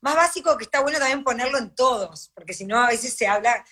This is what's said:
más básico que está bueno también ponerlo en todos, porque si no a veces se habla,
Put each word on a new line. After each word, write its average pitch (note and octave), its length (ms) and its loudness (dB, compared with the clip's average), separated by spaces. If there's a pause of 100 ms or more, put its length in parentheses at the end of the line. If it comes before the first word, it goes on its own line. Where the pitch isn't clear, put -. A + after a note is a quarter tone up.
más C#4+ 140 0
básico E4 420 2
que A3+ 80 -10
está C#4 160 0
bueno D4 180 0
también C#4 240 0
ponerlo B3+ 340 0
en A3 180 -6
todos, A3+ 580 0
porque E3+ 200 -14
si G3 120 -12
no G#3+ 140 0
a B3 100 4
veces A#3 240 -4
se G#3+ 140 0
habla, G#3 440 2